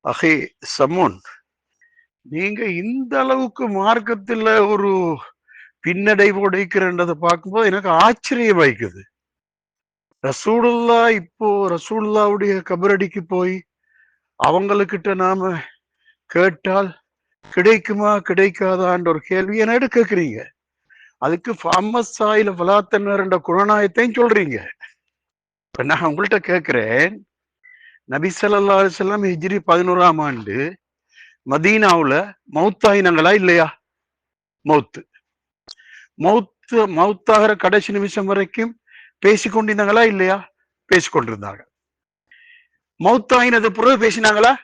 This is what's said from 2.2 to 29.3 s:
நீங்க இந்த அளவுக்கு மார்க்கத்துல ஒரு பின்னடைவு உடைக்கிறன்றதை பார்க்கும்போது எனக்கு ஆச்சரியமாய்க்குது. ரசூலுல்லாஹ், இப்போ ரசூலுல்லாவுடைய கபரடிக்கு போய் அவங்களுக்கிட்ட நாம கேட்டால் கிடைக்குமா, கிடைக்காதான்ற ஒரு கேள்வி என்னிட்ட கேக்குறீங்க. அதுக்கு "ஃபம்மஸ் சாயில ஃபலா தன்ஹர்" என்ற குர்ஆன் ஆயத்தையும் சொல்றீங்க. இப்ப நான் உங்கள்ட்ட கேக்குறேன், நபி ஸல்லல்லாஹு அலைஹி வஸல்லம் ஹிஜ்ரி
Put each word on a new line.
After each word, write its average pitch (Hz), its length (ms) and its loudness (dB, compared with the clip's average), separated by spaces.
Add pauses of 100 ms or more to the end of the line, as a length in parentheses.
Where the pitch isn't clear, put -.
நீங்க 196 420 -6
இந்த 233 560 -6
அளவுக்கு 262 480 -4
மார்க்கத்துல 220 1000 0
ஒரு 190 500 0 (640)
பின்னடைவு 202 680 2
உடைக்கிறன்றதை 180 640 -2
பார்க்கும்போது 175 520 -2
எனக்கு 196 240 -2
ஆச்சரியமாய்க்குது. 165 1120 2 (1200)
ரசூலுல்லாஹ், 233 840 0
இப்போ 202 580 -2
ரசூலுல்லாவுடைய 208 920 -2
கபரடிக்கு 190 680 -2
போய் 185 340 -4 (840)
அவங்களுக்கிட்ட 196 680 -2
நாம 185 460 -4 (680)
கேட்டால் 185 720 -2 (500)
கிடைக்குமா, 208 680 2
கிடைக்காதான்ற 185 920 0
ஒரு 156 120 0
கேள்வி 190 400 -4
என்னிட்ட 233 340 0
கேக்குறீங்க. 175 500 0 (720)
அதுக்கு 175 340 -4
"ஃபம்மஸ் 208 600 -4 (100)
சாயில 214 320 0
ஃபலா 180 260 2 (100)
தன்ஹர்" 202 300 -2
என்ற 185 180 -2
குர்ஆன் 196 380 0
ஆயத்தையும் 214 420 0
சொல்றீங்க. 202 480 0 (1000)
இப்ப - 160 -10
நான் 151 180 -2
உங்கள்ட்ட 175 460 -2
கேக்குறேன், 151 800 -2 (760)
நபி 147 260 -4 (100)
ஸல்லல்லாஹு 202 400 2
அலைஹி 196 180 2
வஸல்லம் 202 260 -2
ஹிஜ்ரி 185 420 -4